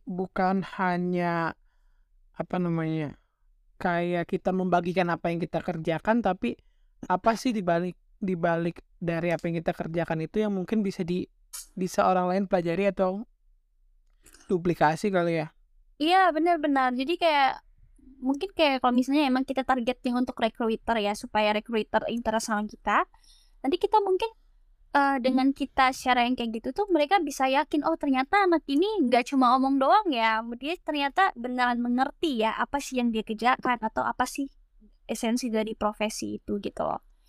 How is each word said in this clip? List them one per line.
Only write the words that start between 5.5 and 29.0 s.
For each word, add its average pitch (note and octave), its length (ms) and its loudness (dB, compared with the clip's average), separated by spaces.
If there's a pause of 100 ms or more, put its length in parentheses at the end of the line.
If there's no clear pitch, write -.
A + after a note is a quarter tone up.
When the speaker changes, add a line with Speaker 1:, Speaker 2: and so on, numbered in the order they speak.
Speaker 1:
kerjakan, E3+ 640 -2
tapi G3 320 -2 (480)
apa G3 320 2
sih B3+ 160 -2
dibalik, F3 400 -2 (240)
dibalik E3+ 640 -2 (160)
dari E3+ 320 -4
apa E3 160 -2
yang E3+ 160 -2
kita D#3 140 -4
kerjakan D#3+ 500 -4
itu G#3+ 160 -2
yang G#3 140 -2
mungkin F#3+ 260 -2
bisa G3 240 -4
di-, F3+ 240 -4 (480)
bisa F#3 320 0
orang F#3 220 2
lain G3 180 0
pelajari F3+ 400 0
atau F#3+ 320 0 (1300)
duplikasi E3+ 640 2
kali E3+ 320 0
ya? - 80 -14 (480)
Speaker 2:
Iya, F4 320 4
benar-benar. D4 640 2
Jadi C#4 240 -2
kayak, D4 400 2 (560)
mungkin C#4 380 -2
kayak C#4 260 2
kalau B3 160 2
misalnya C4+ 320 2
emang C4 160 0
kita C4 160 -2
targetnya B3+ 560 -2
untuk C4 240 -4
recruiter A3+ 560 -2
ya, G3+ 160 0
supaya G#3+ 400 0
recruiter G#3+ 560 -2
interest A3+ 400 -2
sama G#3+ 160 -2
kita, G#3+ 400 0 (560)
nanti C#4 160 0
kita G#4+ 240 2
mungkin, G4+ 300 0 (640)
eh, C#4 240 4
dengan C4 320 2
kita C4+ 400 0
share B3 320 2
yang A#3+ 160 0
kayak A3+ 160 -4
gitu A#3+ 160 -6
tuh G4+ 160 -2
mereka E4+ 320 4
bisa C4+ 320 0
yakin, D4 320 2
"Oh, D#4+ 160 0
ternyata C#4+ 480 2
anak E4+ 240 2
ini D#4 160 4 (240)